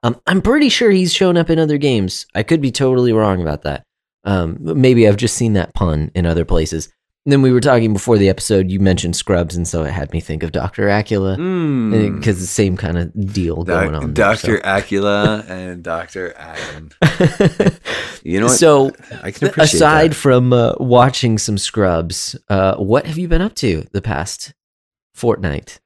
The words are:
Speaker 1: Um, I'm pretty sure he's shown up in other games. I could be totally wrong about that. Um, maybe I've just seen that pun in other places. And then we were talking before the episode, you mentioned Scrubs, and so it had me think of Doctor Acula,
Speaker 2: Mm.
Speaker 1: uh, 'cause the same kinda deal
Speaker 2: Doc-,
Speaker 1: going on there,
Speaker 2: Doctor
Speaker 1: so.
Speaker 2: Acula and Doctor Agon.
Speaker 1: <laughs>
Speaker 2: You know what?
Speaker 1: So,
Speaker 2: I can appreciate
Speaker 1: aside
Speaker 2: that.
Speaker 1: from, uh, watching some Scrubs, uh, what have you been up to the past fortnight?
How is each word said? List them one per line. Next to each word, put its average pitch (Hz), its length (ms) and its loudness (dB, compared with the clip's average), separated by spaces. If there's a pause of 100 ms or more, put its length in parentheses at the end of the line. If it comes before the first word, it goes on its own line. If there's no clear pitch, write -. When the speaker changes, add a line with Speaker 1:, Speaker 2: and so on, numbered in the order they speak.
Speaker 1:
Um, 120 240 -2
I'm 185 140 0
pretty 277 280 2
sure 220 220 2
he's 185 220 2
shown 180 240 2
up 170 120 0
in 160 100 2
other 151 180 0
games. 123 480 -2 (100)
I 107 80 -2
could 160 180 0
be 135 100 -2
totally 127 420 2
wrong 104 280 2
about 76 220 -4
that. 71 200 -6 (420)
Um, 90 340 -2
maybe 117 480 4
I've 101 100 4
just 110 180 -2
seen 113 180 0
that 92 200 -2
pun 78 400 -2
in 90 120 -2
other 82 200 0
places. 80 440 -2 (360)
And 143 60 2
then 139 100 4
we 131 120 4
were 123 80 4
talking 113 320 2
before 110 240 2
the 98 100 6
episode, 95 420 0
you 95 120 -2
mentioned 90 340 2
Scrubs, 87 400 -2
and 85 100 -4
so 82 180 -4
it 71 80 -4
had 69 200 -6
me 82 80 -4
think 78 240 -8
of 80 80 -6
Doctor 92 360 -4
Acula, 101 500 -2
Speaker 2:
Mm. 131 840 -2
Speaker 1:
uh, - 20 -10
'cause 101 200 0
the 92 60 -8
same 98 280 0
kinda 87 300 -4
deal 95 580 -4
Speaker 2:
Doc-, 87 200 0
Speaker 1:
going 78 120 -4
on 73 60 -6 (120)
there, 101 120 2
Speaker 2:
Doctor 107 320 0
Speaker 1:
so. - 60 -6
Speaker 2:
Acula 101 840 -2
and 92 320 -12
Doctor 85 560 -10
Agon. 78 540 -16 (100)
Speaker 1:
<laughs> - 760 0 (460)
Speaker 2:
You 87 140 -2
know 110 60 0
what? 123 120 2
Speaker 1:
So, 143 340 4 (300)
Speaker 2:
I 98 100 -10
can - 180 -2
appreciate 156 260 2
Speaker 1:
aside 156 360 4
Speaker 2:
that. 143 40 -6
Speaker 1:
from, 123 380 2
uh, 120 260 2
watching 123 580 2
some 104 200 -2
Scrubs, 87 800 -2 (120)
uh, 95 280 2
what 107 280 0
have 156 120 -8
you 180 100 -6
been 165 140 2
up 208 140 -4
to 90 360 -2
the 98 100 -4
past - 520 -8 (600)
fortnight? 95 720 -4